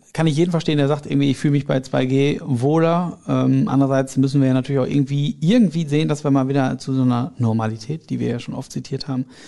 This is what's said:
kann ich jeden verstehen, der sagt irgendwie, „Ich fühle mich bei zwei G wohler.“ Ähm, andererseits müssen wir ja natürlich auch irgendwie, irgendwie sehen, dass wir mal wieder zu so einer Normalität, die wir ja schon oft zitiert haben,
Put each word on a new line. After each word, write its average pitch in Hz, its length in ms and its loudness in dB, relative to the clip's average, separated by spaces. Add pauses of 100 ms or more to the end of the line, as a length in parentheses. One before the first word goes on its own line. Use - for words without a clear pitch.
(140)
kann 160 120 0
ich 147 100 2
jeden 175 140 2
verstehen, 156 280 0
der 139 100 2
sagt 143 160 -2
irgendwie, 139 260 0
„Ich 127 60 0
fühle 151 160 0
mich 143 140 0
bei 139 140 0
zwei 131 260 -2
G 139 360 2
wohler.“ 165 760 0 (100)
Ähm, 131 400 2
andererseits 135 480 0
müssen 135 240 2
wir 135 80 4
ja 131 60 2
natürlich 131 260 0
auch 127 100 0
irgendwie, 143 500 -2
irgendwie 170 460 2
sehen, 151 220 0
dass 147 160 -4
wir 147 60 2
mal 135 180 2
wieder 131 300 0
zu 135 160 -4
so 131 80 2
einer 123 340 0
Normalität, 113 720 -2
die 127 100 -4
wir 120 100 -2
ja 120 100 -4
schon - 160 -12
oft 123 180 -12
zitiert 135 360 -8
haben, 131 180 -4 (220)